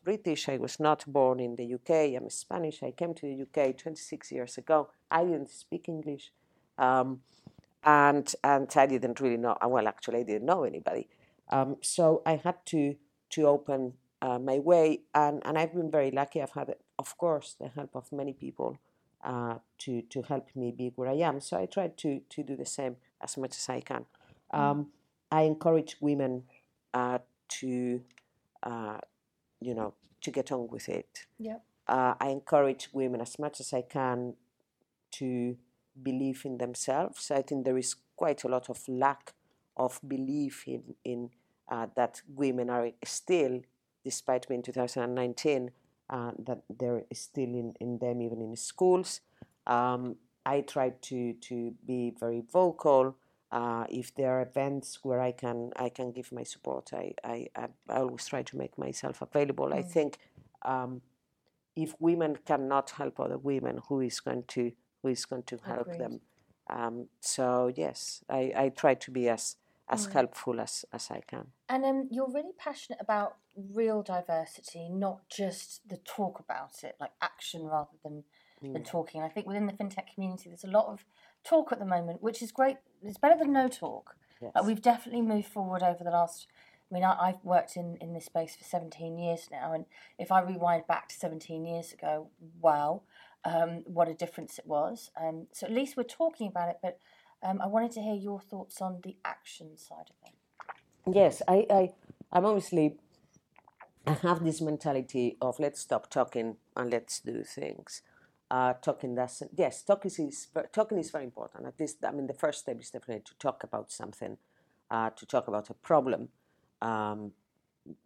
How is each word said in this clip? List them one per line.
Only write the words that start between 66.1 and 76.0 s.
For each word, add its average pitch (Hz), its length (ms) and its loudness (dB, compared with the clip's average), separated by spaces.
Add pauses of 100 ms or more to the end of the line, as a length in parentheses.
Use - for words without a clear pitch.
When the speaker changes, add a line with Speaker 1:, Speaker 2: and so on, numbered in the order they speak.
Speaker 1:
Um, 117 380 -6 (140)
so 123 540 2
yes, - 540 -6
I, 131 260 0
I 135 140 4
try 131 260 6
to - 160 -12
be 123 180 2
as, - 260 -2 (320)
as 208 200 0
Speaker 2:
Mm. 196 60 -10
Speaker 1:
helpful 123 460 2
as, - 320 -8
as - 200 -10
I 110 140 -8
can. 120 220 -12 (220)
Speaker 2:
And, 262 160 0
um, 269 260 2
you're 254 200 -2
really 302 260 -6
passionate - 420 -10
about 208 380 0 (180)
real 208 460 0
diversity, 170 880 -4
not 190 400 -4
just - 580 -8
the 190 100 -10
talk - 420 -6